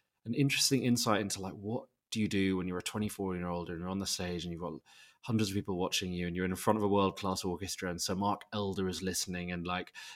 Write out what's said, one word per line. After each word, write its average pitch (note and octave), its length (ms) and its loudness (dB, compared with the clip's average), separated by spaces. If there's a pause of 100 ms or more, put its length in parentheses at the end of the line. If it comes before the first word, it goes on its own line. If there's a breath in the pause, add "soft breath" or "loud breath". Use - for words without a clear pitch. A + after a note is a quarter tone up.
(260)
an A2+ 80 -6
interesting C3+ 500 4
insight A#2+ 380 4
into, G2 200 -2
like, F#2 120 -6
what G#2 320 -6 (260)
do A2+ 80 -2
you G#2+ 80 4
do G2 300 2
when F2+ 100 -2
you're F2+ 100 -2
a F2+ 60 -4
twenty-four-year-old F#2 840 -4
and E2+ 100 -6
you're F2+ 100 -4
on G2 100 -2
the F#2+ 60 -2
stage F2 380 -2
and F2 80 -6
you've E2 100 -6
got E2+ 120 -4 (480 soft breath)
hundreds A2 280 2
of G2 60 -2
people F#2+ 220 -2
watching F2+ 340 0
you F2 160 -2
and E2+ 80 -2
you're F2+ 80 0
in F#2 100 2
front G#2 220 4
of G#2+ 80 0
a G2+ 40 6
world-class G2 580 2
orchestra F#2 440 -4
and F2 120 -4
Sir G2+ 120 0
Mark G2 280 0 (100)
Elder G2 380 0
is F2 120 -4
listening F2+ 500 -2
and, F2 140 -4
like, F2+ 280 -4 (220 loud breath)